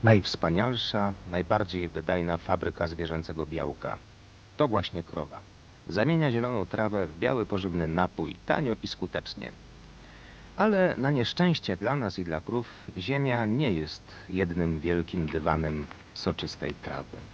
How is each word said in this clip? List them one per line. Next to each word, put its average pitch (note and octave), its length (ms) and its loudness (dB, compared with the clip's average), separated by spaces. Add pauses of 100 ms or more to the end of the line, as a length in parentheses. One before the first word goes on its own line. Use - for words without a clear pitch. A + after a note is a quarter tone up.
Najwspanialsza, G#2 1080 4 (180)
najbardziej F2+ 580 0
wydajna E2+ 480 0
fabryka E2+ 520 0
zwierzęcego D#2+ 580 -4
białka. D2 520 -4 (580)
To D3+ 120 4
właśnie F2+ 340 -2
krowa. - 380 -8 (480)
Zamienia C#3 440 4
zieloną A#2 340 0
trawę G#2 400 0
w D#2 120 -10
biały, A#2+ 280 0
pożywny F2 420 0
napój, E2+ 480 0 (100)
tanio C#3+ 360 2
i - 40 -8
skutecznie. - 680 -6 (1040)
Ale F#3+ 420 6
na C3+ 120 4
nieszczęście C#3+ 680 2
dla A2 200 0
nas A2 220 -2
i F#2 60 -2
dla D#2+ 160 -2
krów A#2 260 -2 (320)
ziemia B2 480 2
nie A#2+ 260 2
jest D#2 300 -4 (260)
jednym E2+ 520 0
wielkim E2+ 460 0
dywanem D#2 600 0 (280)
soczystej - 600 -4
trawy. C#2 420 -10 (180)